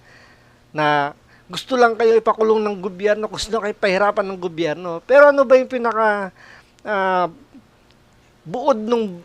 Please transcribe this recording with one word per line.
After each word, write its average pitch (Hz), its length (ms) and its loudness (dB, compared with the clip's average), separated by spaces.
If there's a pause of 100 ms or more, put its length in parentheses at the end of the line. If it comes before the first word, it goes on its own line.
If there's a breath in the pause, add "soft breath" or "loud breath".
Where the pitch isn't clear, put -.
(760 soft breath)
Na 147 380 0 (320 soft breath)
gusto 180 320 -8
lang 233 160 4
kayo 226 240 2
ipakulong 220 480 0
ng 202 160 -6
gobyerno, 208 480 -4
gusto 190 240 -10
lang 208 160 -4
kayo 208 80 -8
pahirapan 202 480 0
ng 190 160 -10
gobyerno. 165 640 -6
Pero 285 240 6
ano 277 160 4
ba 247 160 4
yung 254 80 -6
pinaka, 220 640 -2 (480 loud breath)
ah, 190 480 -2 (1120)
buod 214 400 -4
nung 214 440 -4